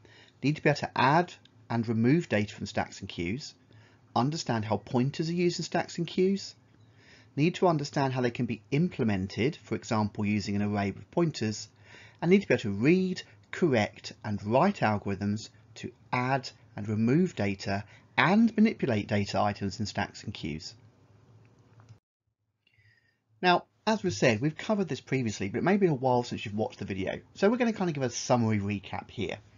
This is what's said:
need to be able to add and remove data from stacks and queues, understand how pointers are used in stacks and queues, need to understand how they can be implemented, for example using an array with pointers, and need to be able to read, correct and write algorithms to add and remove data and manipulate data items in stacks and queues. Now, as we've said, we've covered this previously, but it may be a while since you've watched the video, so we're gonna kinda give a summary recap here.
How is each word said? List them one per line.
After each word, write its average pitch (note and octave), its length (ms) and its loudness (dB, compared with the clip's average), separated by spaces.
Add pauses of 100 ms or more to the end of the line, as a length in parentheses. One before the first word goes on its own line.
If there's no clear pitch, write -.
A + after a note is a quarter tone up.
(420)
need D3 140 0
to - 60 -12
be D#3 80 4
able C#3 80 2
to - 160 -6
add D#3 400 4 (340)
and A#2 200 -2
remove A#2+ 400 2
data G#2 260 0
from - 120 -8
stacks - 340 -6
and - 80 -10
queues, F#2 460 -6 (600)
understand A#2+ 500 0
how G#2+ 140 0
pointers C#3+ 500 -2
are E3+ 60 -4
used F3 240 0
in E3 60 -6
stacks - 340 -4
and E3+ 80 -4
queues, F#3+ 480 0 (840)
need E3 180 4
to F#3 140 2
understand C#3+ 460 0
how B2+ 80 -2
they A#2+ 80 2
can B2 160 -4
be A2+ 240 -6
implemented, A#2 920 0
for - 120 -6
example G#2+ 500 -2
using G2+ 320 0
an G2+ 60 0
array G#2 280 -2
with - 200 -12
pointers, C3 580 -2 (520)
and E3 100 2
need G3 100 8
to G3 80 -4
be C3 60 4
able - 80 0
to G#2 80 -2
read, F3+ 500 2 (300)
correct - 640 0 (100)
and G2+ 200 -4
write C#3 320 2
algorithms G#2 720 -2 (240)
to - 180 -12 (200)
add C3 360 -2 (280)
and G#2 120 -8
remove A#2+ 480 2
data G2+ 480 -2 (320)
and G#3 400 6
manipulate D3+ 500 4
data G2+ 320 0
items G2+ 420 -2
in G#2 60 -4
stacks - 380 -6
and G#2+ 80 -8
queues. - 420 -10 (2750)
Now, F3+ 220 4 (220)
as G#3+ 160 2
we've F3+ 120 0
said, A#2 260 4
we've D3+ 160 0
covered G3+ 320 -2
this C3+ 140 -6
previously, A2 480 -2
but A#2+ 80 -4
it A2+ 60 0
may F#3 120 4
be G3 120 4
a D#3+ 40 2
while B2 300 2
since G#2 240 -8
you've G#2 80 -8
watched G#2+ 240 -4
the G2+ 80 -8
video, F#2+ 340 -4 (140)
so G3 160 2
we're A#3+ 80 0
gonna A#3 160 0
kinda F3+ 180 -2
give C#3 100 -4
a B2+ 60 2
summary A2+ 520 2
recap G2 500 -6
here. F2 260 -6 (220)